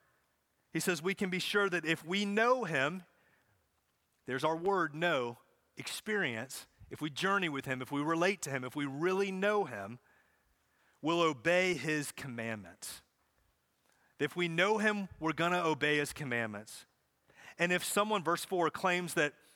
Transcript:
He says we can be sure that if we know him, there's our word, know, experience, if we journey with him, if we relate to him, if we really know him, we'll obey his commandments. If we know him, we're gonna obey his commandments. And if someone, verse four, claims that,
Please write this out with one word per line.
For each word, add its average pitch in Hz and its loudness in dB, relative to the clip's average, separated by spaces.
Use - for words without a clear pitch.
He 165 -2
says 170 0
we 185 -2
can 196 -2
be 180 -2
sure 202 2
that 170 -2
if 156 0
we 196 0
know 226 2
him, 160 0
there's 127 -2
our 160 2
word, 170 0
know, 143 0
experience, 135 -4
if - -10
we 156 -4
journey 185 0
with 139 -4
him, 131 -2
if 127 -8
we 143 -2
relate 165 2
to 147 -8
him, 135 -2
if 127 -8
we 147 0
really 185 0
know 202 2
him, 110 -8
we'll 170 2
obey 170 4
his 147 -2
commandments. 113 -8
If 147 -2
we 175 0
know 190 2
him, 208 0
we're 160 -2
gonna 175 2
obey 151 2
his 147 -2
commandments. 117 -6
And 175 2
if 180 0
someone, 208 2
verse 165 0
four, 175 2
claims 180 0
that, 147 2